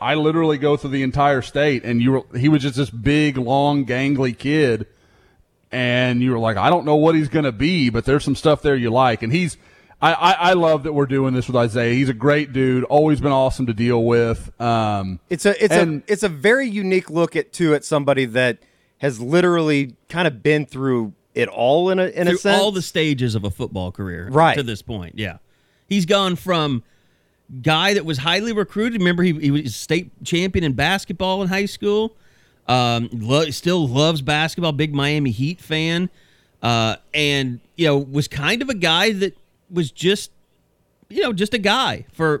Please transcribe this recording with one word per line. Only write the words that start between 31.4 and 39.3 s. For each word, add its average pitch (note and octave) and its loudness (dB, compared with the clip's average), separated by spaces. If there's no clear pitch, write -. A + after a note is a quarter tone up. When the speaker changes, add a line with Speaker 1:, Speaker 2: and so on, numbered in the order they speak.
Speaker 3:
in F#3 -2
high G3 -2
school. G#3 -2
Um, A#2+ 0
lo-, B2+ 0
still F3 -2
loves D3 0
basketball, D#3 -2
big D3 -2
Miami C#3+ 0
Heat C#3 -4
fan. E3 -2
Uh, A2+ 0
and, C#3 -2
you E3 0
know, C#3+ 4
was C#3 -2
kind E3+ -2
of C4+ -4
a C4+ -4
guy F3 0
that F#3+ -4